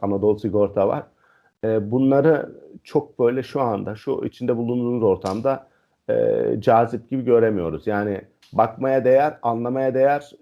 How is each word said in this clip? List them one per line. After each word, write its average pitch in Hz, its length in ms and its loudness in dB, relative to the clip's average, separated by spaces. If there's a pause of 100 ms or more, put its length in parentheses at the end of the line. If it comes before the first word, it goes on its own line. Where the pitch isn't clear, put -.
Anadolu 101 380 0
Sigorta 101 480 0
var. 135 160 -2 (600)
Eee, 110 280 -2
bunları 139 640 2 (280)
çok - 360 -4
böyle 127 240 0
şu 139 180 -6
anda, 104 340 -4
şu 131 300 -6
içinde 123 320 -4
bulunduğumuz 120 460 -4
ortamda, 107 640 -2 (420)
eee, 117 500 0
cazip 117 500 2
gibi 131 160 -6
göremiyoruz. 110 640 0
Yani, 104 340 -4 (320)
bakmaya 127 520 0
değer, 135 360 2
anlamaya 120 520 -2
değer 139 380 0 (100)